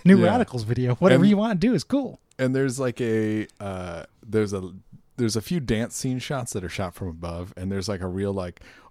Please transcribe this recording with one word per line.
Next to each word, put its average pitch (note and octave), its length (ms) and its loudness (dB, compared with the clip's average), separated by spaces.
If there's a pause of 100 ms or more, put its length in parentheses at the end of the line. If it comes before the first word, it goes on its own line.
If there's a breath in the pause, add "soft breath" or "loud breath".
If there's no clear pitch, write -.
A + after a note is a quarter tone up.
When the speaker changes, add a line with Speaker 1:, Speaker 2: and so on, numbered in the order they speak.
Speaker 1:
a - 20 6
New F#3+ 120 10
Speaker 2:
Yeah. F3 80 6
Speaker 1:
Radicals F3+ 380 0
video. B2 320 0
Whatever F3 260 6
Speaker 2:
And G3+ 80 8
Speaker 1:
you G3+ 60 4
wanna G#3+ 180 0
do G3+ 180 2
is F3+ 100 2
cool." - 360 -2 (180)
Speaker 2:
And C3 180 0
there's, C3+ 240 0
like, B2+ 220 -2
a, A2 460 0 (120)
uh, F2+ 440 -8 (200)
there's G#2+ 300 0
a, F#2 180 -6 (460)
there's A2+ 180 0
a A2 60 -2
few F3+ 180 -2
dance A#2 360 -2
scene B2+ 220 -4
shots B2+ 360 -8
that G2 100 -6
are F2 60 -6
shot F2+ 260 -8
from G2 120 -8
above, E2+ 480 -10
and F#2 160 -6
there's, G2 160 -4
like, G2 140 -4
a F#2 60 -4
real, G2 260 -2
like, F2+ 280 -8 (300 loud breath)